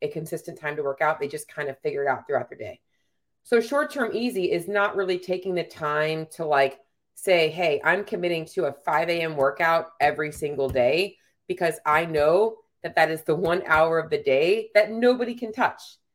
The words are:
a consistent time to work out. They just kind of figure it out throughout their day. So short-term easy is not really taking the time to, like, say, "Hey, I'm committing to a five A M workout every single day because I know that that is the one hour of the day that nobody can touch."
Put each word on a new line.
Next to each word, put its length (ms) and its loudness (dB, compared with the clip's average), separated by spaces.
a 80 -4
consistent 500 -10
time 180 -8
to 60 -6
work 200 -2
out. 180 0
They 80 -4
just 180 -10
kind 220 -8
of 120 -10
figure 220 -4
it 60 0
out 180 -2
throughout 220 -2
their 100 -18
day. 220 -14
So 180 2
short-term 520 -2
easy 380 -2
is 160 -2
not 300 0
really 220 -2
taking 360 -4
the 100 -2
time 680 -4
to, 120 -8
like, 360 2
say, 340 2
"Hey, 360 0
I'm 200 2
committing 420 -4
to 200 -4
a 60 -2
five 360 -2
A 120 0
M 160 -4
workout 640 2
every 320 0
single 360 -4
day 500 2
because 380 -2
I 220 4
know 520 2
that 140 -4
that 140 4
is 120 -6
the 140 0
one 300 0
hour 320 4
of 120 -4
the 120 -2
day 520 2
that 160 4
nobody 440 0
can 180 -10
touch." 460 -4